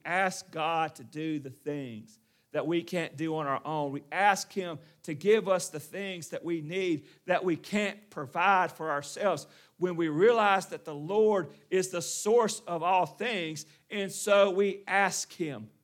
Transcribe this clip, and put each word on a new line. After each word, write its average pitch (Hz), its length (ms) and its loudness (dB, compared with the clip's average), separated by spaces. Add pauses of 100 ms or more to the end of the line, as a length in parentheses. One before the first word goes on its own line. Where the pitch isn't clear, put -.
ask 185 480 -2
God 160 420 -2
to - 80 -20
do 151 380 -6
the 131 100 -12
things 127 680 -10 (320)
that 147 120 -2
we 170 200 -2
can't 170 320 -6
do 160 180 -4
on 151 140 -2
our 135 180 -2
own. 147 240 -2
We 139 220 -8
ask 196 400 2
him 175 260 -6 (240)
to 165 100 -8
give 190 360 2
us 185 220 0
the 151 100 -10
things 185 480 -10
that - 160 -10
we 165 160 -4
need 170 480 -4 (180)
that 180 180 0
we 170 120 2
can't 202 520 -4
provide 175 600 2
for 156 220 -6
ourselves. 147 560 -2 (300)
When 175 180 0
we 165 100 2
realize 196 600 4
that - 180 -12
the 156 100 -10
Lord 190 560 2 (180)
is 185 200 0
the 180 120 -4
source 214 600 2
of 170 240 -4
all 180 220 4
things, 170 600 -4 (240)
and 196 220 -4
so 202 400 4
we 196 340 0
ask 190 460 0
him 131 360 -8 (160)